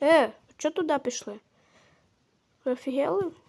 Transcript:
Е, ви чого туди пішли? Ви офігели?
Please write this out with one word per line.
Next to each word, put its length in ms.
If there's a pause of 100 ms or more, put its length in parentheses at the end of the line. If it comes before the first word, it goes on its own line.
Е, 260
ви 60 (240)
чого 160
туди 260
пішли? 400 (1300)
Ви 60
офігели? 600 (180)